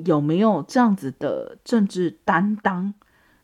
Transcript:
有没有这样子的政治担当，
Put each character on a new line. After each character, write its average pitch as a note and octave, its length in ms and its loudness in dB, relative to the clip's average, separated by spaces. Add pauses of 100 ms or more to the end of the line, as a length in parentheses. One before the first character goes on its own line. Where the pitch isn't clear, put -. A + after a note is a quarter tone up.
有 D#3+ 120 4
没 D3+ 200 0
有 G3+ 280 2
这 - 140 0
样 A3 160 4
子 C3+ 220 -6
的 G#2 440 -6
政 A3 240 0
治 F3+ 380 -4
担 G3 320 0
当， G3 380 -4 (500)